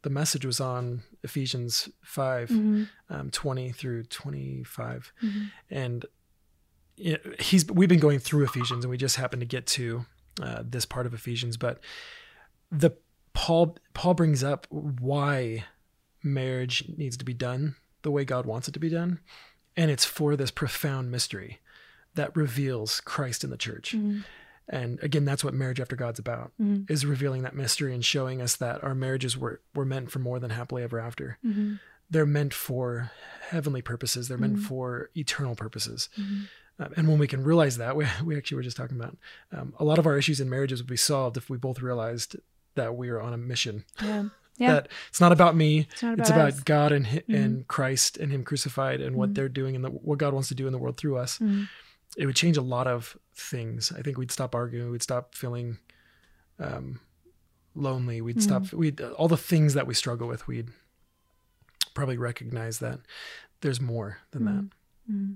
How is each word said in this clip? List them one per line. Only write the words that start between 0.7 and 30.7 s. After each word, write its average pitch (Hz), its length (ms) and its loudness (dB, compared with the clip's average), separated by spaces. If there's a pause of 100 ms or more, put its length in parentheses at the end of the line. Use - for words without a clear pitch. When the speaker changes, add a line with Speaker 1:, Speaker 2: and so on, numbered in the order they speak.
Speaker 1:
Ephesians 127 640 -4 (140)
five, 131 480 -2
Speaker 2:
Mm-hmm. 214 340 4 (240)
Speaker 1:
um, 139 220 -6
twenty 131 420 -4
through 120 320 -6
twenty-five. 131 1040 -10 (120)
Speaker 2:
Mm-hmm. 208 220 -2 (260)
Speaker 1:
And, 123 340 -6 (920)
you 175 180 -2
know, - 40 -4 (200)
he's, 180 320 6
we've 185 180 6
been 175 100 10
going 147 200 6
through 147 260 2
Ephesians, 120 400 -2
and 127 60 -4
we 123 80 -4
just 131 180 0
happened 127 240 -4
to 123 60 -4
get 123 220 -6
to, 120 360 -2 (380)
uh, 117 260 -8
this 120 160 -4
part 127 220 -6
of 120 80 -6
Ephesians, 117 420 -6
but 120 240 -4 (920)
the, 156 200 4 (420)
Paul, 165 440 4 (180)
Paul 180 200 4
brings 151 300 4
up 143 260 -2
why 135 960 0 (580)
marriage 127 640 0 (120)
needs 135 200 -4
to 127 80 -10
be 123 100 -4
done 127 400 -2 (280)
the 151 80 0
way 143 140 2
God 127 220 -2
wants 123 220 -4
it 139 40 -8
to 143 80 -8
be 160 80 0
done. 170 300 0 (580)
And 160 140 4
it's 135 140 2
for 147 320 2
this 135 140 0
profound 135 600 -2
mystery - 480 -6 (560)
that 156 220 -2
reveals 131 640 0
Christ - 420 -4
in 131 80 -4
the 120 60 -8
church. - 400 -8
Speaker 2:
Mm-hmm. 208 240 0 (480)
Speaker 1:
And 123 340 -4
again, 147 220 2
that's 139 200 0
what 135 80 -2
Marriage 127 280 -2
After 127 160 -6
God's 120 240 -6
about, 117 320 -8 (100)
Speaker 2:
Mm-hmm. 202 300 0
Speaker 1:
is 143 120 0
revealing 135 380 0
that 127 140 -6
mystery 135 360 -2
and 120 120 -4
showing 131 360 0
us 123 160 0
that 120 280 -4
our 135 100 -2
marriages 131 420 -2
were, 127 240 -6 (140)
were 139 100 0
meant 131 280 -4
for 131 80 -4
more 123 180 -2
than 120 120 -6
happily 120 340 -4